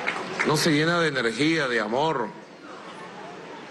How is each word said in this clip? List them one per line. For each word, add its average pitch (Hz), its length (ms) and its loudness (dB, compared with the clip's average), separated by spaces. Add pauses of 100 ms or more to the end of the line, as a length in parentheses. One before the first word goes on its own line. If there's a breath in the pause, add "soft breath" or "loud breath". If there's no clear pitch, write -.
(440)
Uno 151 120 4
se 160 140 4
llena 160 300 4
de 160 80 4
energía, 139 580 2
de 120 140 2
amor, 123 480 2 (1400)